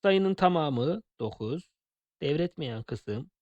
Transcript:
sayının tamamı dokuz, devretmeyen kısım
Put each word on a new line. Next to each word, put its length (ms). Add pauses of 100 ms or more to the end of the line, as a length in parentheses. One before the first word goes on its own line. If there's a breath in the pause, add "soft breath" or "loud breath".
sayının 320
tamamı 640 (180)
dokuz, 500 (520)
devretmeyen 640
kısım 480 (100)